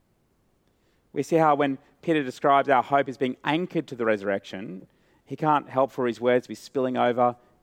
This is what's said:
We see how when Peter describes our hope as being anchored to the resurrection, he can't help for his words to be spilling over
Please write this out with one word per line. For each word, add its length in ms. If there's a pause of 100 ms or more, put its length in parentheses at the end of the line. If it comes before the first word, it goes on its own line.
(1120)
We 100
see 140
how 180
when 240 (220)
Peter 240
describes 440
our 140
hope 260
as 80
being 280
anchored 440
to 60
the 100
resurrection, 840 (380)
he 100
can't 320
help 240
for 160
his 120
words 260
to 20
be 80
spilling 400
over 400 (260)